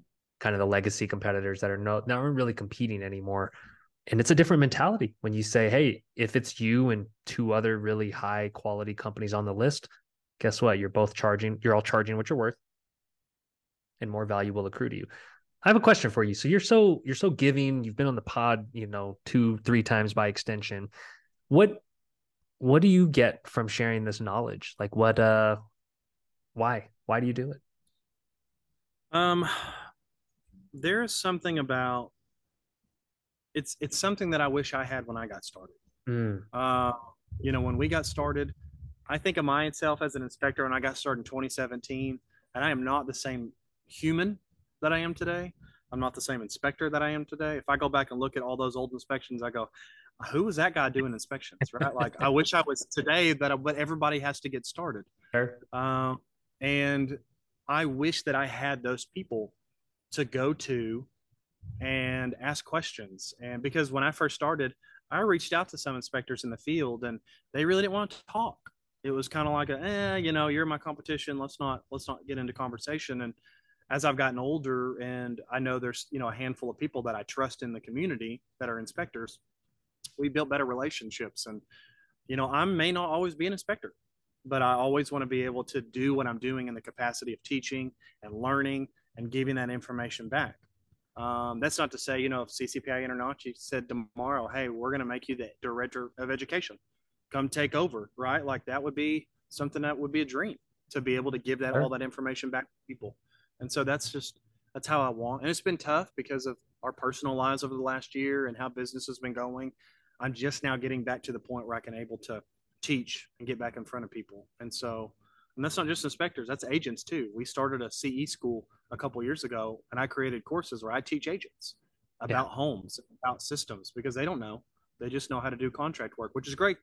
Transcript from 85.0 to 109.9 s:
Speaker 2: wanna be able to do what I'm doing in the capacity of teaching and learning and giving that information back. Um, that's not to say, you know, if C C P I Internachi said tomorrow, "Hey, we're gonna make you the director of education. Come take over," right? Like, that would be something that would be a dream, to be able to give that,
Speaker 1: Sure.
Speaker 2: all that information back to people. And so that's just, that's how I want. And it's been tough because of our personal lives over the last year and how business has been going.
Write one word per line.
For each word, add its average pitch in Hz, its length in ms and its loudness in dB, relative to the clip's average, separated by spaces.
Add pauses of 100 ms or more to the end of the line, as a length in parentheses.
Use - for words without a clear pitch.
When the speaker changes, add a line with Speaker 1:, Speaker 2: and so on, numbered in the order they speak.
Speaker 2:
wanna 139 160 -2
be 127 160 0
able 127 220 -4
to 135 160 -4
do 127 340 0
what 135 100 2
I'm 117 140 -4
doing 127 280 -2
in 120 60 -8
the 113 80 -10
capacity 120 500 -4
of 104 120 -10
teaching 131 480 -4 (320)
and 104 100 -12
learning 135 540 -2 (300)
and 117 120 -8
giving 131 280 -2
that 123 120 -2
information 120 600 -8
back. 131 280 -2 (580)
Um, 120 440 -4
that's 151 180 0
not 151 140 0
to 123 80 -10
say, 131 200 -2
you 131 100 2
know, 127 120 -2
if 113 80 -8
C - 160 -6
C 131 140 -6
P 135 120 -6
I 127 100 -2
Internachi 127 540 -6
said 127 320 -6
tomorrow, 123 600 -2
"Hey, 127 200 -4
we're 120 240 -4
gonna 135 140 -2
make 123 240 -6
you 127 60 -4
the 120 160 -8 (100)
director 123 560 -6
of 127 140 -4
education. 135 480 -6 (520)
Come 139 180 -2
take 147 260 0
over," 131 420 -2
right? 131 260 0
Like, 131 220 -4
that 135 160 -4
would 143 140 -4
be 151 340 0 (200)
something 147 340 -4
that 147 140 -2
would 143 140 -4
be 156 100 2
a 147 40 0
dream, 147 320 -4 (320)
to 139 120 -4
be 127 140 2
able 131 160 0
to 131 60 -2
give 127 220 -2
that, 131 140 0
Speaker 1:
Sure. 135 100 4
Speaker 2:
all 127 60 0
that 127 120 -4
information 131 480 -6
back 131 160 -2
to - 100 -20 (120)
people. 117 280 -12 (460)
And 127 100 -8
so 139 140 0
that's 143 260 -2
just, - 300 -10 (320)
that's 135 120 -10
how 151 140 2
I 135 80 2
want. 120 340 -4
And 147 80 -2
it's 165 120 -2
been 175 160 0
tough 156 400 0
because 131 280 -6
of 127 120 -6 (260)
our 127 80 -4
personal 131 440 -4
lives 131 280 0
over 135 100 -4
the 131 80 -6
last 131 320 -4
year 139 340 0
and 117 100 -8
how 127 100 -4
business 123 400 -8
has 127 100 -10
been 127 140 -6
going. 127 400 -6 (480)